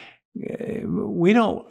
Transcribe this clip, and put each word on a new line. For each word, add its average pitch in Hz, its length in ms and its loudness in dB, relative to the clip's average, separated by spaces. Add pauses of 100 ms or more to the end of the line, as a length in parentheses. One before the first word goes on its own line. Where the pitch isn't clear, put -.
(420)
eh, - 440 -8
we 185 480 2
don't 226 380 2